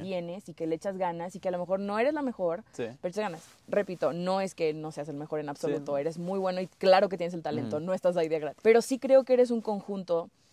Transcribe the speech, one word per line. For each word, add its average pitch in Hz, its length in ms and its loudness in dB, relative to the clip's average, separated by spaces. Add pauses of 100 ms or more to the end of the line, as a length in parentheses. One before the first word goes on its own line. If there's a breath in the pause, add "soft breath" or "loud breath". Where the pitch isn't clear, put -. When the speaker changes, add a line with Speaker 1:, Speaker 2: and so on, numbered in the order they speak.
Speaker 1:
vienes 180 480 -8
y 160 60 -12
que 165 120 -6
le 160 80 -2
echas 190 220 -4
ganas 175 400 -4
y 170 40 -16
que 190 80 -4
a - 40 0
lo 175 60 -2
mejor 180 220 -2
no 202 180 -4
eres 262 160 2
la 294 80 -4
mejor, 190 500 -2
Speaker 2:
Sí. 123 120 -6 (160)
Speaker 1:
pero 185 100 -6
echas 202 140 -4
ganas". 170 180 -8 (260)
Repito, 185 440 0
no 180 280 0
es 190 140 -4
que 160 200 0
no 156 160 -10
seas 151 180 -10
el 143 80 -8
mejor 156 240 -6
en 147 80 -6
absoluto, 143 460 -4
Speaker 2:
Sí. 139 60 0
Speaker 1:
eres 160 180 -4
muy 185 200 -4
bueno 185 220 -2
y 185 60 -4
claro 190 420 6
que 185 80 -6
tienes 175 180 -4
el 165 80 -8
talento, 151 340 -4
Speaker 2:
Ujú. 151 100 -6
Speaker 1:
no 185 80 -2
estás 175 220 2
ahí 165 120 2
de 156 120 -2
gratis. 147 220 -8
Pero 226 200 8
sí 262 160 -2
creo 269 260 6
que 254 100 2
eres 247 160 6
un 233 100 0
conjunto 190 680 -4 (240 soft breath)